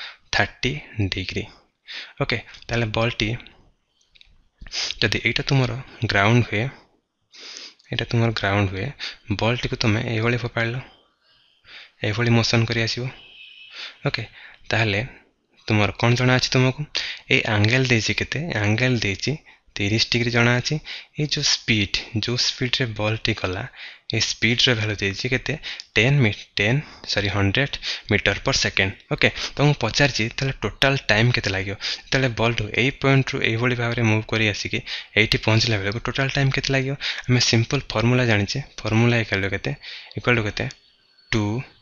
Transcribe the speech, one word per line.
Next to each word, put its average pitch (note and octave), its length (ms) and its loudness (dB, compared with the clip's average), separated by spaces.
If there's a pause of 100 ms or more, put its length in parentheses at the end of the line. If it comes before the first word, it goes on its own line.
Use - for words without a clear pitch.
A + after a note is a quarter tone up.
(320)
ଥାର୍ଟି - 400 0 (420)
degree। F#2+ 300 -6 (800)
ଓକେ, B2+ 140 -2 (320)
ତାହେଲେ A#2 180 0 (120)
ବଲ୍ଟି A2+ 300 0 (1700)
ଯଦି G#2+ 220 2
ଏଇଟା B2 240 0
ତୁମର B2+ 240 2 (380)
ଗ୍ରାଉଣ୍ଡ A2 380 6
ହୁଏ, G#2+ 140 -2 (1300)
ଏଇଟା A#2 220 -4
ତୁମର A#2 260 4
ଗ୍ରାଉଣ୍ଡ G2+ 340 2
ହୁଏ, F#2+ 140 -6 (560)
ବଲ୍ଟିକୁ A#2+ 340 -2
ତମେ A2 240 2 (120)
ଏଇଭଳି A#2 320 0
ଫୋପାଡ଼ିଲ, A#2 320 -4 (1300)
ଏଇଭଳି A2 340 0
ମୋସନ୍ A2+ 300 2
କରି A#2 180 -2
ଆସିବ। A#2+ 180 -6 (1000)
ଓକେ, B2+ 160 -4 (480)
ତାହେଲେ G#2+ 300 2 (680)
ତୁମର G#2 220 4 (100)
କ'ଣ A#2 140 4
ଜଣା B2+ 240 2
ଅଛି - 160 -2
ତୁମକୁ? C3 260 2 (500)
ଏଇ B2+ 120 4 (120)
ଆଙ୍ଗେଲ A2 280 4 (100)
ଦେଇଛି A2 280 2
କେତେ? A#2 200 -4 (240)
ଆଙ୍ଗେଲ A2 340 2
ଦେଇଛି G2+ 340 -2 (440)
ତିରିଶ G2+ 360 0
ଡିଗ୍ରୀ A#2+ 180 0
ଜଣା A#2+ 300 4
ଅଛି। - 140 -4 (440)
ଏଇ D3+ 80 -2
ଯେଉଁ C#3+ 180 -4 (100)
ସ୍ପିଡ୍, G#2+ 420 0 (260)
ଯେଉଁ A#2+ 140 -2
ସ୍ପିଡ୍ରେ - 480 -2 (140)
ବଲ୍ଟି G#2+ 420 -2
ଗଲା, F#2+ 220 -2 (520)
ଏଇ A2 60 0
ସ୍ପିଡ୍ର A#2+ 580 0
ଭ୍ୟାଲୁ G#2+ 220 -2
ଦେଇଛି G2 320 -2
କେତେ? B2+ 220 -2 (420)
ଟେନ୍ C3 280 4
ମି-, G#2 200 0 (140)
ଟେନ୍, A2 200 2 (340)
ସରି, G2+ 220 -2
ହଣ୍ଡ୍ରେଡ୍ G2+ 400 2 (360)
ମିଟର G2+ 340 2
ପର୍ C#3 180 0
ସେକେଣ୍ଡ। G2 300 0 (220)
ଓକେ, B2+ 140 2 (260)
ତ - 120 -14
ମୁଁ D3 160 6
ପଚାରିଛି, A#2+ 420 0 (120)
ତାହେଲେ C3+ 260 -4
ଟୋଟାଲ୍ C3+ 360 0 (120)
ଟାଇମ୍ A2 260 6
କେତେ - 140 -2
ଲାଗିବ? F#2+ 240 -4 (240)
ଯେତେବେଳେ C3+ 300 0 (120)
ବଲ୍ଟୁ A2+ 240 0 (180)
ଏଇ C3 80 2 (120)
ପଏଣ୍ଟରୁ C3+ 400 2
ଏଇଭଳି A#2+ 320 0
ଭାବରେ A#2 280 -2
ମୁଭ୍ A2 280 4
କରି A2 220 0
ଆସିକି - 280 -4 (380)
ଏଇଠି A2 280 4
ପହଞ୍ଚିଲା A2 360 4
ବେଳକୁ G2+ 240 -2
ଟୋଟାଲ୍ C3+ 300 -2
ଟାଇମ୍ C#3 200 2
କେତେ C3+ 180 -2
ଲାଗିବ? C3+ 200 0 (340)
ଆମେ B2 200 6
ସିମ୍ପଲ୍ A#2 340 2 (100)
ଫର୍ମୁଲା B2 380 4
ଜାଣିଛେ, G2+ 280 2 (200)
ଫର୍ମୁଲା A2+ 460 4
ଇକ୍ୱାଲ୍ G2 200 -2
ଟୁ G2 100 0
କେତେ? C3+ 180 -4 (460)
ଇକ୍ୱାଲ୍ A#2+ 200 2
ଟୁ A2+ 100 0
କେତେ? G#2 160 -4 (680)
ଟୁ। A2 100 2 (400)